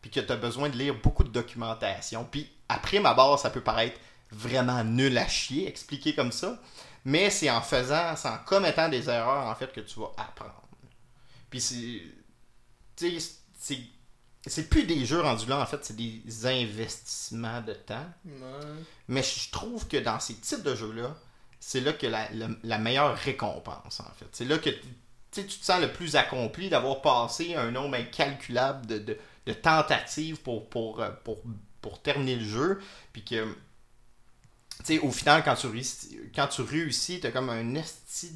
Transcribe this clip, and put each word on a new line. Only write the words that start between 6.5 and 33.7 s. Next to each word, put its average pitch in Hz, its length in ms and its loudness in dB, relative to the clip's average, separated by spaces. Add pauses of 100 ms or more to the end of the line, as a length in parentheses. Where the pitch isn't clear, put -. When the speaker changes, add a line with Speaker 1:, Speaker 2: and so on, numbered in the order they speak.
Speaker 1:
mais 170 260 4
c'est 156 200 2
en 117 120 4
faisant, 147 540 2
c'est - 120 -4
en 113 100 -4
commettant 170 500 4
des 131 200 0
erreurs, 123 380 2
en 110 80 -2
fait, 127 180 -8
que 117 80 -12
tu - 200 -12
vas 107 160 -6
apprendre. - 440 -12 (920)
Puis 127 100 -6
c'est, 120 420 -4 (920)
tu 170 240 -2
sais, - 100 -8 (260)
c'est, 135 220 -6 (680)
c'est - 240 -4
plus 302 160 6
des 156 220 2
jeux 151 140 4
rendus 117 260 2
là, 139 140 2
en 123 60 2
fait, - 180 -6
c'est 110 100 -10
des 113 260 -6 (260)
investissements 113 1120 -4
de 107 140 -8
temps. 120 320 -10 (180)
Speaker 2:
Ouais. 139 420 -14 (400)
Speaker 1:
Mais 127 160 0
je - 300 -4
trouve 226 340 -6
que 151 120 -2
dans 113 200 0
ces - 160 -6
types 226 300 -6
de 135 100 0
jeux-là, 113 400 -6 (460)
c'est - 200 -4
là 139 120 2
que 139 160 -2
la, 110 240 -2
la, 113 160 -6 (160)
la 110 140 0
meilleure 135 380 4
récompense, - 840 -6
en - 180 -14
fait. - 140 -18
C'est - 140 -6
là 156 120 4
que 156 120 0
tu, - 100 -6
tu - 600 -12
sais, 190 40 -8
tu - 140 -10
te - 40 -14
sens 180 160 6
le 139 120 2
plus 151 240 -2
accompli 131 540 0
d'avoir 135 320 2
passé 139 520 4
un 120 160 0
nombre 135 240 -2
incalculable 123 920 0
de, 107 120 -2
de, 107 180 -6 (300)
de 131 60 -4
tentatives 156 880 2
pour, 113 260 -6
pour, 113 320 -6
euh, 104 100 -2 (120)
pour, 110 160 -6 (420)
pour 101 220 -12
terminer 139 340 0
le 113 80 -4
jeu. 143 360 0 (320)
Puis 104 120 -16
que, 113 200 -2
tu - 1400 -18